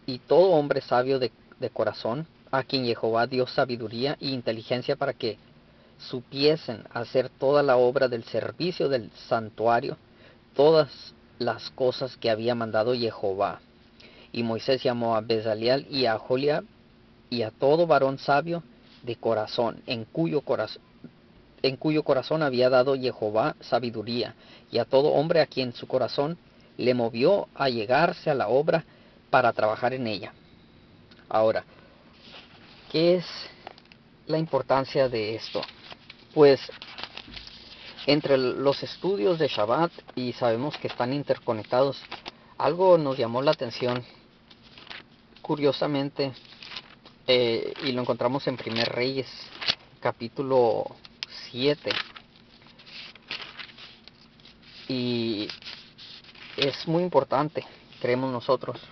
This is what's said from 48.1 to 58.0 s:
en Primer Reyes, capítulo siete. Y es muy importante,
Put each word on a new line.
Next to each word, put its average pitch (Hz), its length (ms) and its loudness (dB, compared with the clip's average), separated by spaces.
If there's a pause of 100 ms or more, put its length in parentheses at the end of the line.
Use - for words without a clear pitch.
en 127 100 -2
Primer 113 320 -2
Reyes, 131 380 -4 (720)
capítulo 120 840 0 (640)
siete. 135 420 -2 (3000)
Y 117 600 -2 (1080)
es - 300 -2
muy 170 160 2
importante, 151 640 0 (360)